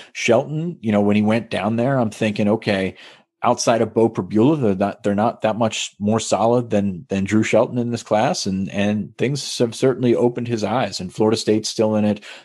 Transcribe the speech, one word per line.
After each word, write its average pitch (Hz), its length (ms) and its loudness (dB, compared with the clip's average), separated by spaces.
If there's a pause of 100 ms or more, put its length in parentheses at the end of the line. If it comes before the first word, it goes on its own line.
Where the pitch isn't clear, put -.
(120)
Shelton, 151 720 0
you 110 100 -2
know, 104 80 4
when 104 160 4
he 107 60 4
went 107 280 0
down 104 280 -2
there, 131 200 0
I'm 113 120 0
thinking, 107 400 -2
"Okay, 98 460 0 (480)
outside 117 380 2
of 107 120 -2
Beau 113 160 4
Pribula, 110 500 2
they're 104 160 2
not, 98 280 -4
they're 101 120 0
not 107 280 0
that 107 140 0
much - 420 -4
more 107 200 0
solid 113 520 0
than, 98 380 -2
than 98 140 -2
Drew 107 200 2
Shelton 120 340 2
in 120 140 -2
this 117 120 -6
class." 113 440 -2
And, 95 240 -4
and 101 460 -2
things 135 420 -4
have 117 160 0
certainly 123 400 2
opened 120 340 0
his 110 140 -4
eyes, 104 360 -2
and 92 140 -10
Florida 110 240 2
State's 107 320 0
still 107 260 0
in 107 80 2
it. 104 220 -2 (200)